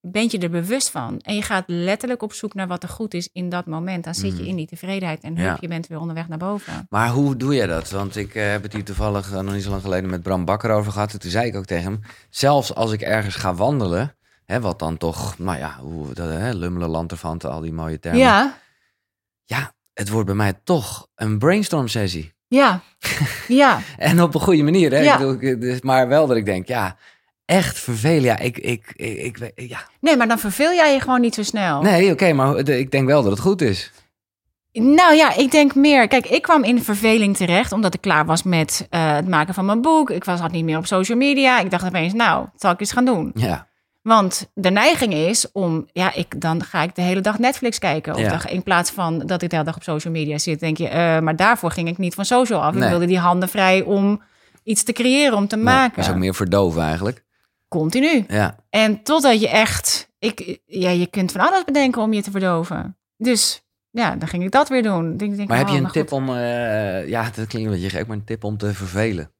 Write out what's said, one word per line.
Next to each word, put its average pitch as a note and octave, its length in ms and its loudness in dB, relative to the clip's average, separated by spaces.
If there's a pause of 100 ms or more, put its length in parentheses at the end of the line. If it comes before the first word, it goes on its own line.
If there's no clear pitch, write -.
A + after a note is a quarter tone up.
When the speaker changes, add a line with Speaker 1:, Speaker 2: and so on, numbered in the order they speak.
Speaker 1:
bent G#3+ 240 -2
je A3 80 -4
er F3 100 -2
bewust F#3 400 -2
van - 320 -8
en G#3 140 -8
je G#3 60 -4
gaat F#3+ 260 -4
letterlijk G3 540 -4
op G#3+ 120 -10
zoek - 200 -10
naar F#3+ 140 -8
wat F3+ 160 -8
er F3 60 -12
goed A3 240 -10
is F3 200 -8
in F3+ 160 -6
dat F3 160 -6
moment, E3+ 380 -6
dan F3 120 -10
zit - 160 -4
je F3 100 -6
Speaker 2:
Mhm. - 80 -8
Speaker 1:
in F#3+ 60 -4
die D#3 120 -6
tevredenheid F3+ 560 -8
en D#3+ 120 -8
Speaker 2:
Ja. F#3 140 0
Speaker 1:
hup, F3 120 -4
je F3 60 -12
bent E3+ 200 -8
weer D#3+ 120 -12
onderweg E3 280 -8
naar D#3+ 100 -12
boven. F#3 520 -8
Speaker 2:
Maar A2+ 200 0
hoe C3+ 280 2
doe C3 180 -2
je A2 120 2
dat? E2 220 -4
Want G2 260 -6
ik, G#2 200 -8
eh, G#2 160 0
heb G2+ 120 -4
het G#2+ 100 -12
hier G#2 100 -6
toevallig, G2+ 480 -4
eh, F#2+ 80 -4
nog G2 140 -4
niet G2 100 -4
zo G2+ 60 -6
lang F#2+ 120 -4
geleden F#2+ 280 -2
met F2+ 140 -4
Bram F2+ 220 -2
Bakker G#2+ 260 -2
over G#2 200 0
gehad. G#2 220 -4
En G2+ 60 -12
toen F2 120 -10
zei A#2 160 0
ik A2 80 -6
ook G2 100 -8
tegen F2 180 -4
hem, G2+ 160 -6 (300)
zelfs C#3 460 0
als A2+ 160 0
ik G#2+ 100 -4
ergens G2+ 340 -2
ga F#2+ 200 -4
wandelen... A2 600 0 (300)
Hè, A2+ 160 -4
wat F#2 180 -4
dan D#2+ 180 -4
toch, E2 400 -6
nou F2 200 -6
ja, D2 240 -10
hoe, D2 320 -12
dat, E2 160 -8
hè, G2+ 240 -4
lummelen, F2 360 -6
lanterfanten, E2 640 -6
al D#2+ 100 -10
die D#2+ 120 -8
mooie D#2+ 260 -8
termen. A#3 220 0
Speaker 1:
Ja. B3+ 360 2 (880)
Speaker 2:
Ja, C3+ 260 -8 (220)
het G2+ 160 -8
wordt A2 160 0
bij G2 100 -2
mij G2+ 180 0 (100)
toch - 520 -2
een G#2+ 240 -2
brainstorm E3 480 2
sessie. F2+ 460 -4 (140)
Speaker 1:
Ja. B3 340 4 (180)
Speaker 2:
<laughs> - 140 -6 (340)
Speaker 1:
Ja. B3+ 320 4 (180)
Speaker 2:
En E3+ 240 4
op D#3+ 140 4
een D3+ 60 2
goede E3 220 4
manier, D#3+ 280 4
hè? C#3 80 4
Speaker 1:
Ja. C#4+ 140 6
Speaker 2:
Ik - 60 4
bedoel, C3+ 320 0
ik, A#2 100 -2
dus, B2 200 -4
maar C3 260 4
wel D3 200 4
dat A#2+ 100 2
ik G#2 80 0
denk, F#2 220 -2
ja, G#2 280 -4 (500)
echt E3 340 0
vervelen. C3 440 2
Ja, A2+ 160 2
ik, A#2+ 180 -4
ik, - 380 -8
ik, A2 420 -10
ik, A#2 140 -12 (180)
ja. A#2+ 100 -12 (200)
Speaker 1:
Nee, D4 180 4
maar A#3+ 100 4
dan A3+ 120 2
verveel C#4 340 0
jij D#4 200 4
je C4+ 60 2
gewoon B3+ 220 0
niet A#3 140 0
zo G#3+ 80 -6
snel. F3+ 380 -2
Speaker 2:
Nee, F#3+ 300 6
oké, E3+ 220 4
maar C3+ 300 2
de, C#3 160 2
ik C3 120 -4
denk C3+ 160 2
wel C#3+ 140 6
dat G2+ 100 2
het G2+ 100 -2
goed F#3 200 2
is. G2+ 300 -2 (800)
Speaker 1:
Nou D4+ 440 6
ja, D4+ 200 6
ik B3+ 160 2
denk D4 240 6
meer, C#4 320 6
kijk, B3 200 2
ik B3+ 140 2
kwam D#4 220 4
in A#3 200 2
verveling G#3+ 540 2
terecht F#3 340 2
omdat G3 220 0
ik - 80 -8
klaar D#3 240 4
was E3 180 0
met, E3 460 0
eh, D#3+ 260 0
het E3 120 0
maken F3 260 0
van F#3+ 120 -2
mijn A3 160 2
boek. D#4 280 4
Ik F3 140 -4
was, F3 160 -2
had E3+ 120 -4
niet E3 140 -2
meer D#3+ 120 0
op E3+ 80 -4
social G3 320 0
media. C4 420 4
Ik F#3+ 120 -2
dacht F#3 140 -2
opeens, F3 280 -2
"Nou, F#3+ 280 2 (100)
dat - 100 -18
zal F#3+ 100 2
ik F3 80 -2
eens G#3 120 -6
gaan B3 140 2
doen." G3 300 0
Speaker 2:
Ja. G#2+ 320 -2 (340)
Speaker 1:
Want G#3+ 520 2
de F#3 180 0
neiging A#3+ 420 2
is E3 380 0
om, E3+ 420 -2
ja, F#3 200 0
ik, - 280 -6
dan E3 220 -2
ga E3+ 180 -4
ik E3+ 140 -4
de F#3 60 -4
hele F3+ 200 0
dag G#3+ 180 -2
Netflix B3 400 -2
kijken. D#3 340 -2
Of - 60 -4
Speaker 2:
Ja. G#2+ 100 0
Speaker 1:
dan D#3+ 100 -2
ga, - 100 -8
in F3+ 140 -4
plaats F3 280 0
van E3 280 -4
dat F3 220 -4
ik F3 80 -4
de F3 60 -4
hele D#3 120 0
dag D#3+ 80 -6
op - 80 -16
social D#3+ 300 -6
media D3+ 240 -4
zit, D#3 220 -4
denk D#3+ 180 -2
je, E3 100 -4
"Eh, E3 320 2
maar D#3+ 160 0
daarvoor F#3+ 360 2
ging E3 160 -4
ik E3+ 100 -6
niet F3+ 160 -2
van G3 120 -6
social A#3 360 2
af." D3+ 120 0
Speaker 2:
Nee. B2+ 100 0
Speaker 1:
Ik - 60 4
wilde F3 160 2
die F3+ 140 2
handen F3+ 300 2
vrij F#3+ 320 4
om G3+ 400 2 (420)
iets G#3+ 200 0
te A#3 100 -2
creëren, B3+ 440 4
om G3+ 100 2
te A3 80 -4
Speaker 2:
Nee, A3 100 0
Speaker 1:
maken. B3+ 360 2
Speaker 2:
is - 80 0
ook F#2 60 0
meer F#2 200 0
verdoven F2+ 460 2
eigenlijk. E2+ 420 -2 (440)
Speaker 1:
Continu. A#3+ 600 0
Speaker 2:
Ja. G#2 280 0 (140)
Speaker 1:
En G#3+ 340 0
totdat C#4 380 4
je - 80 0
echt, - 600 0 (100)
ik, - 460 -6
ja, F3+ 240 -2
je F3 180 2
kunt F#3 240 -2
van F#3+ 100 -2
alles F4+ 220 2
bedenken C4+ 380 0
om A3 120 0
je G#3 80 0
te G3+ 100 -8
verdoven. F#3 640 -4 (200)
Dus A3+ 460 0 (260)
ja, A3+ 260 -2
dan D#3+ 120 -6
ging F3+ 160 -4
ik F#3+ 80 -4
dat - 180 4
weer B3+ 140 0
doen. E3+ 280 -2
Ik E3 60 -6 (180)
denk, G3+ 120 -6
Speaker 2:
Maar G3+ 100 2
heb C#3 80 2
Speaker 1:
"Oh, D3+ 60 -2
Speaker 2:
je C#3+ 60 2
een C3+ 60 2
Speaker 1:
maar - 80 -4
Speaker 2:
tip D#3 180 -2
Speaker 1:
goed." C#3 80 -4
Speaker 2:
om, C3 180 -4
eh, A2 720 -2
ja, A2+ 160 -2
dat A2 240 -6
klinkt - 60 -10 (140)
een G#2 60 -2
beetje F#2 240 -2
gek, G#2 100 -4
maar G#2+ 100 -8
een G#2 60 -10
tip A2 200 -10
om G#2+ 140 -6
te G#2 160 -4
vervelen? F#2+ 680 -4